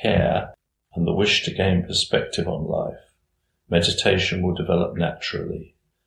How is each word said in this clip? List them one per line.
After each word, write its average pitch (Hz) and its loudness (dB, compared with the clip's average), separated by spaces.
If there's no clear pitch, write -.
care 95 2
and 85 0
the 82 2
wish 98 2
to - -4
gain 92 2
perspective - -2
on - -4
life, - -4
meditation 92 2
will 90 0
develop 87 0
naturally - -6